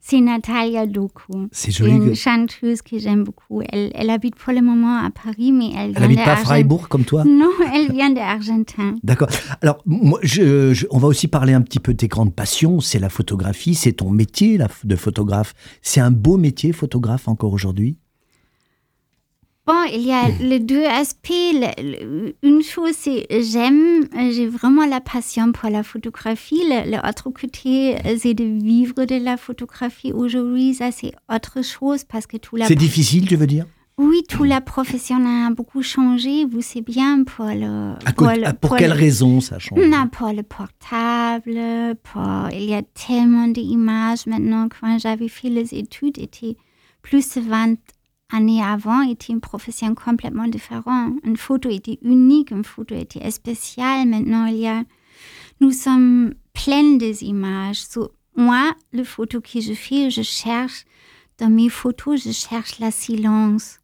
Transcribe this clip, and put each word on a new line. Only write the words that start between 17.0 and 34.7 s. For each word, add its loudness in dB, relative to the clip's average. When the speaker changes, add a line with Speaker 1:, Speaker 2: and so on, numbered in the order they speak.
Speaker 2:
encore 0
aujourd'hui ? -2
Speaker 1:
Bon, 4
il -4
y 0
a 2
Speaker 2:
Hmm. 2
Speaker 1:
les 2
deux 0
aspects. -2
Le, 0
le, -8
une 6
chose, -4
c'est -4
j'aime, 2
j'ai 0
vraiment 4
la -2
passion -2
pour -4
la -2
photographie. -6
Le, 0
le -2
autre -8
côté, -2
euh, 0
c'est 0
de -2
vivre 0
de -2
la -2
photographie -10
aujourd'hui. 0
Ça, -4
c'est -10
autre -6
chose -4
parce -10
que -14
tout -14
la 0
Speaker 2:
C'est 6
Speaker 1:
pro- 4
Speaker 2:
difficile, 2
tu 2
veux 4
dire ? 0
Speaker 1:
Oui, 4
toute 0
la 2
profession -4